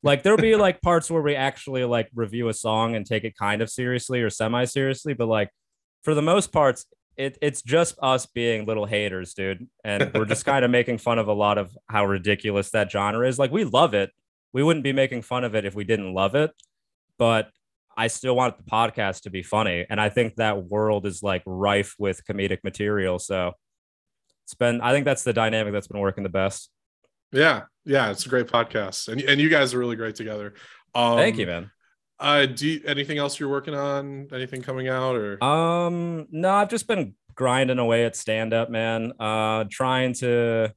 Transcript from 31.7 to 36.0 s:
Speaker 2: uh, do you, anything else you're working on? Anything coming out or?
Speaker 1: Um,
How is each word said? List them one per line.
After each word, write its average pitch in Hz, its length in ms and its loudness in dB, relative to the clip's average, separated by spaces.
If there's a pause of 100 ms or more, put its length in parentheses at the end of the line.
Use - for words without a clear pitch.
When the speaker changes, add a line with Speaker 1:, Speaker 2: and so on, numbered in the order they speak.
Speaker 2:
uh, 143 260 4
do 131 220 -4
you, 156 180 -4
anything 143 320 -4
else 143 220 -4
you're 147 80 -4
working 139 260 -4
on? 139 580 -6
Anything 131 300 -8
coming 131 260 -6
out 131 280 0
or? 104 260 -4
Speaker 1:
Um, 170 880 0